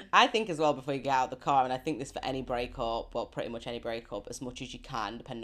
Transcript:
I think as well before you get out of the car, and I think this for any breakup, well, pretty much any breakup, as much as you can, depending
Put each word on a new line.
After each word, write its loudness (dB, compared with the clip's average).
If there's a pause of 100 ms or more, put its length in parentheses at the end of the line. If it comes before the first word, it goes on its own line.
(140)
I 10
think 0
as -2
well 6
before -4
you -2
get 0
out 4
of -2
the -10
car, 6
and 0
I 0
think -4
this -8
for -8
any -4
breakup, -4
well, -2
pretty -6
much -8
any -6
breakup, -8
as -12
much -10
as -10
you -12
can, -6
depending -10